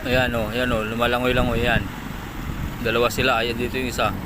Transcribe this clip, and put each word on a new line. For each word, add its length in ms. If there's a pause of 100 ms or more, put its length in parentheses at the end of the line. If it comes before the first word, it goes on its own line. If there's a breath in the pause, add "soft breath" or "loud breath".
Ayan, 320
oh. 160
Ayan, 240
oh. 80
Lumalangoy-langoy. 800
Ayan. 240 (960)
Dalawa 240
sila. 320
Ayan, 160
dito 240
yung 80
isa. 240 (140)